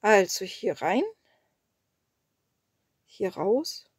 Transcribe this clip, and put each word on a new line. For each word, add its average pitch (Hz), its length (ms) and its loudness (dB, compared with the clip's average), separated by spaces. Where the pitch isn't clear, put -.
Also 196 420 4
hier 185 380 -6
rein, 202 220 0
hier - 300 -6
raus 226 640 -2